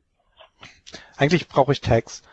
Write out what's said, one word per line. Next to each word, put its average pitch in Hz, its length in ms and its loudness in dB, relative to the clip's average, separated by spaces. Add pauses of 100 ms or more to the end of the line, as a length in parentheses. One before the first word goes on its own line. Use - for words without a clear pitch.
(1160)
Eigentlich 151 300 0
brauche - 240 0
ich 135 100 -4
Tags. - 520 -2